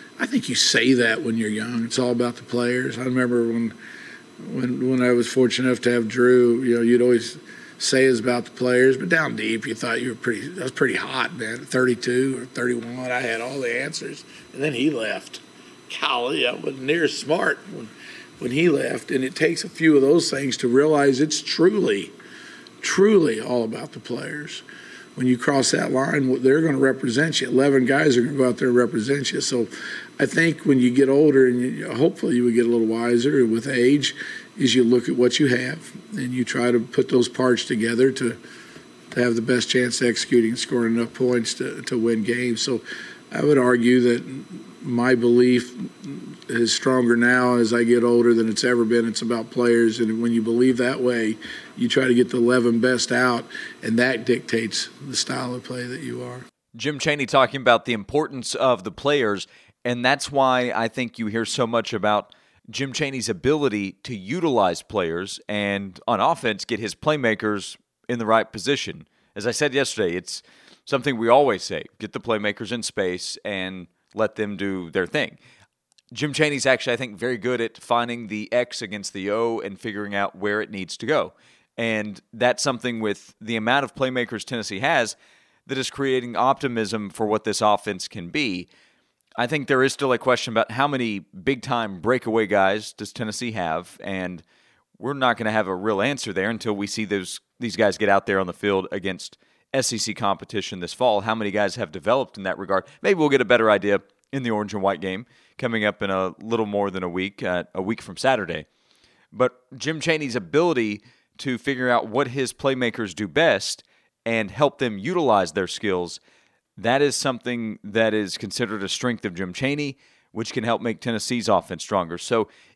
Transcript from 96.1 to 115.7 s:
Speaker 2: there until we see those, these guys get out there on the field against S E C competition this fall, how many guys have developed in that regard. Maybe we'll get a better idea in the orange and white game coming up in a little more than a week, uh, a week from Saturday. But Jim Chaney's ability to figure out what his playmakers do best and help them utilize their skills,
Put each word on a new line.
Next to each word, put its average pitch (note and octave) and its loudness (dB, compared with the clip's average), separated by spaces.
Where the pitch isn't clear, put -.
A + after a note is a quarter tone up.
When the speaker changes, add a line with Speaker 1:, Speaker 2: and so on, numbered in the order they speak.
Speaker 2:
there F#2+ 0
until A2+ -4
we G2+ -2
see G#2+ -6
those, F#2+ -4
these A#2 -6
guys G#2 2
get G#2 0
out G2 4
there G2 2
on F#2 -2
the E2+ -8
field G2 -2
against F#2 -8
S C3 -2
E A2+ -6
C G#2 -6
competition G2 -4
this E2+ -10
fall, A2 2
how A2 -2
many G#2+ -4
guys G2+ -2
have F#2+ -8
developed G#2+ -2
in G2 -12
that F#2 -4
regard. F#2+ -2
Maybe G3 2
we'll D3+ 2
get C#3 4
a A#2+ 2
better A2+ 4
idea G2+ 2
in C3+ -6
the A#2 -4
orange G#2 -4
and G2+ -4
white G2 0
game F#2+ -6
coming A2+ -2
up G#2 -2
in G2 -4
a F#2+ -2
little A2+ -2
more G2+ -2
than F#2 -6
a F2+ -4
week, F#2+ -6
uh, F2+ -2
a F#2+ -6
week G#2+ -6
from F2+ -18
Saturday. F2+ -2
But B2 -2
Jim D3 -6
Chaney's D3+ -2
ability A#2+ 0
to B2+ -4
figure B2+ -2
out A#2 2
what C3 0
his B2+ -4
playmakers A#2+ -2
do G#2 -4
best C3 0
and A2+ -2
help C#3 0
them A2+ -2
utilize A2 0
their F#2 -2
skills, F2+ -4